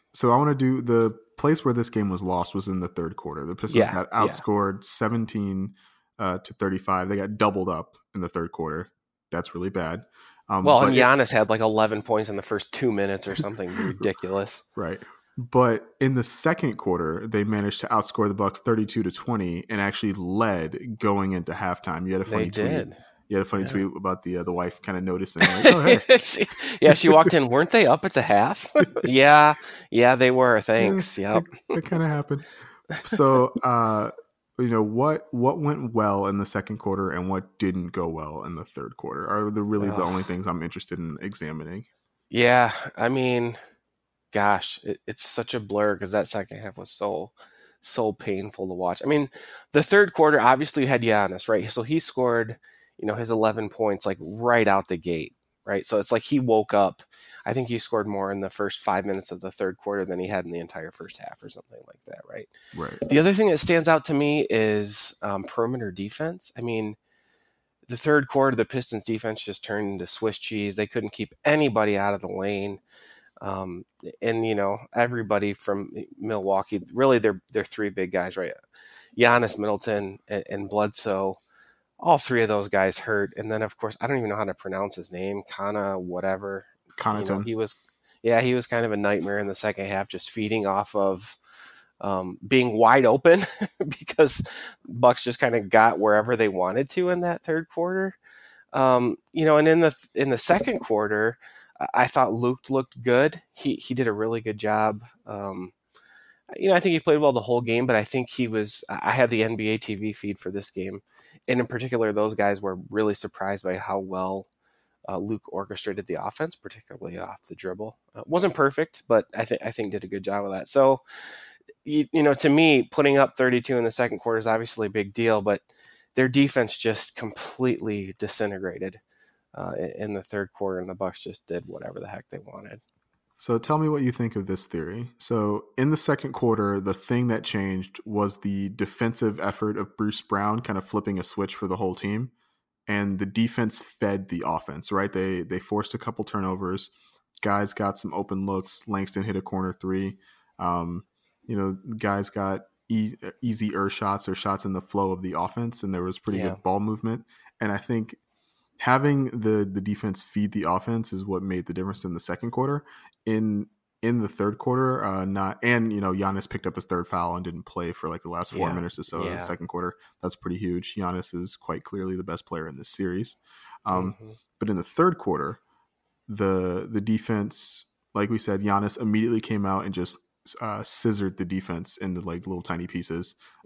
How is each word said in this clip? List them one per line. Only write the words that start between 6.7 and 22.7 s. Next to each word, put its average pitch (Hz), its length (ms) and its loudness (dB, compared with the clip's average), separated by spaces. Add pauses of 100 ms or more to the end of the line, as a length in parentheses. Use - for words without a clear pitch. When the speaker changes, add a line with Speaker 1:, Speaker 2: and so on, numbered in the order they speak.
Speaker 1:
They 101 60 0
got 104 240 -4
doubled 98 300 2
up 80 280 -6 (160)
in 98 80 -6
the 87 80 -4
third 85 220 -6
quarter. 80 400 -8 (400)
That's 87 240 -6
really 92 160 -4
bad. 90 340 -4 (440)
Um, 95 140 0
Speaker 2:
Well, 139 160 8
Speaker 1:
but 139 80 6
Speaker 2:
and 131 80 4
Speaker 1:
it 127 60 8
Speaker 2:
Giannis 127 320 6
had, 107 160 4
like, 110 100 4
eleven 110 420 2
points 110 280 0
in 101 80 -6
the 98 40 -6
first - 300 -4
two 127 180 0
minutes 98 380 0
or 98 80 -6
something 98 400 -6
Speaker 1:
<laughs> - 0 -
Speaker 2:
ridiculous. 95 880 -4 (140)
Speaker 1:
Right. 92 200 -4 (400)
But 123 640 2
in 135 160 2
the 120 80 2
second 160 540 0
quarter, 87 500 -2
they 104 160 0
managed 104 380 -2
to - 60 -8
outscore 107 400 0
the 101 60 0
Bucks 98 260 -2
thirty-two 110 440 0
to 90 80 0
twenty 92 580 -4
and 110 100 -4
actually 101 340 -2
led 98 880 -2
going 98 340 2
into 87 180 -4
halftime. 90 560 -4
You 92 60 -2
had 95 80 0
a 95 40 -2
Speaker 2:
They 113 60 -8
Speaker 1:
funny 110 180 0
tweet. 104 40 -8
Speaker 2:
did. 110 420 -2 (340)